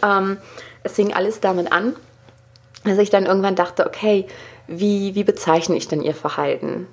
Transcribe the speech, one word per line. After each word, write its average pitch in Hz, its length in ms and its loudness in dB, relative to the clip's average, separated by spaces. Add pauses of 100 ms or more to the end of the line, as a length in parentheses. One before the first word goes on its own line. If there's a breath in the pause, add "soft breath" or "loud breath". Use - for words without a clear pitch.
Ähm, 196 340 2 (460 loud breath)
es - 100 -6
fing 208 200 0
alles 202 260 -2
damit 185 320 0
an, 226 240 0 (920)
dass 196 120 4
ich 202 120 4
dann 196 160 4
irgendwann 190 300 2
dachte, 175 300 2
okay, 208 400 0 (420 loud breath)
wie, 196 480 -2
wie 202 80 0
bezeichne 165 520 2
ich - 120 -4
denn 151 140 -2
ihr 151 120 -2
Verhalten 147 800 -4